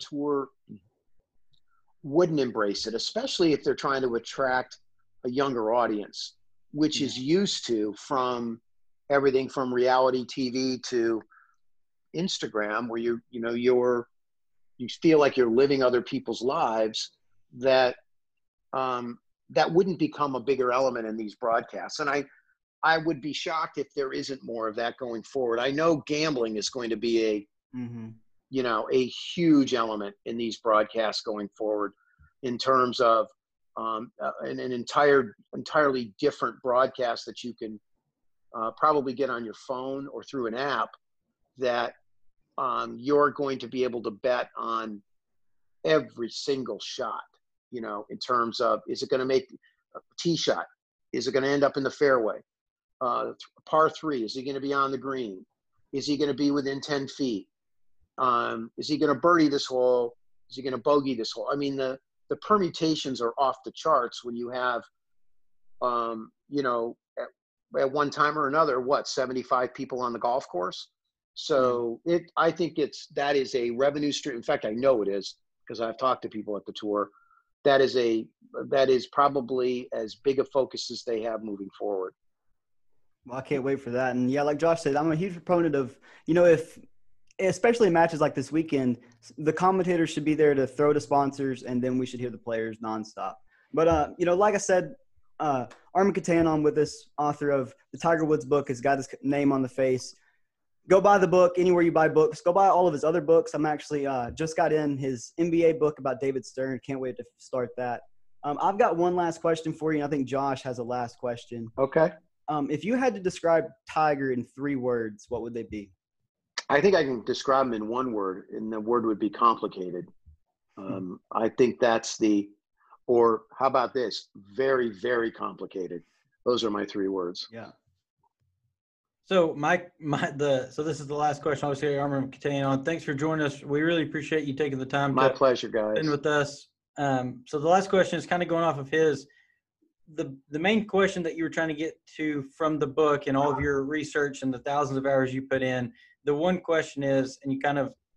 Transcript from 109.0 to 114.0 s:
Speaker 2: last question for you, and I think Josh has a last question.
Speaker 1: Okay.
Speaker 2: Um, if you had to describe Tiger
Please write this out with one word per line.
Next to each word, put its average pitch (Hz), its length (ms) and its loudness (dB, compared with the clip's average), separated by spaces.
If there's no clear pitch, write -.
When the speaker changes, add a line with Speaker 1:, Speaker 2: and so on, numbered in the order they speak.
Speaker 2:
last 170 260 -2
question 160 320 0
for 156 200 -2
you, 151 60 0
and 147 60 -2
I 143 40 -6
think 139 180 -2
Josh 135 340 -2
has 127 160 -8
a 123 60 -6
last 120 340 -6
question. 117 640 -8
Speaker 1:
Okay. 156 320 4
Speaker 2:
Um, 147 200 -2
if 147 140 -4
you 214 120 -2
had 254 200 0
to 202 40 -10
describe 165 460 2
Tiger 147 420 0